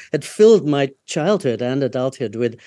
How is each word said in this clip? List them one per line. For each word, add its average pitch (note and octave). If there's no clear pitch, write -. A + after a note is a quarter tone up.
had C#3+
filled G#3+
my C#3+
childhood D3
and C3
adulthood B2+
with A#2